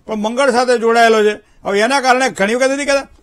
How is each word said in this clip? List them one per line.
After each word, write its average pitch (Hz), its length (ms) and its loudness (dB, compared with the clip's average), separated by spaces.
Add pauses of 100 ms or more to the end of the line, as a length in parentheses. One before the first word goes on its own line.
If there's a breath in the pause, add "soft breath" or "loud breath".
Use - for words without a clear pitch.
પણ 220 100 -8
મંગળ 240 340 -2
સાથે 247 280 0
જોડાયેલો 226 460 2
છે. 208 220 -2 (180)
હવે 202 160 -2
એના 269 200 0
કારણે 254 300 2
ઘણી 196 240 -2
વખત 262 160 0
નથી 277 140 -4
કહેતા 277 240 -2 (140)